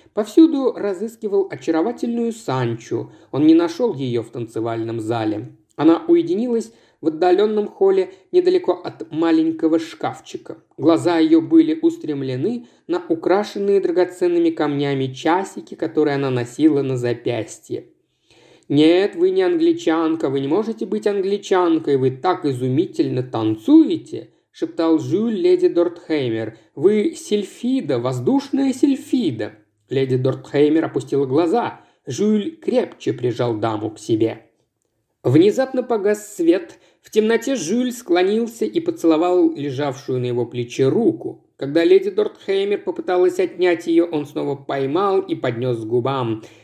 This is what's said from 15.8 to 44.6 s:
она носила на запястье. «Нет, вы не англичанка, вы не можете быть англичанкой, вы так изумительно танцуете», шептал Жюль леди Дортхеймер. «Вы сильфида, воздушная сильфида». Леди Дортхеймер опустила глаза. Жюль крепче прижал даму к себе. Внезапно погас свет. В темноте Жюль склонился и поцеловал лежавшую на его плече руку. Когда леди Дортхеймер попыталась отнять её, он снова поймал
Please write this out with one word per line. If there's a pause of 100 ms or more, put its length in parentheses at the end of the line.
она
носила
на
запястье. (840)
«Нет,
вы
не
англичанка,
вы
не
можете
быть
англичанкой,
вы
так
изумительно
танцуете», (300)
шептал
Жюль
леди
Дортхеймер. (180)
«Вы
сильфида,
воздушная
сильфида». (360)
Леди
Дортхеймер
опустила
глаза. (260)
Жюль
крепче
прижал
даму
к
себе. (800)
Внезапно
погас
свет. (220)
В
темноте
Жюль
склонился
и
поцеловал
лежавшую
на
его
плече
руку. (100)
Когда
леди
Дортхеймер
попыталась
отнять
её,
он
снова
поймал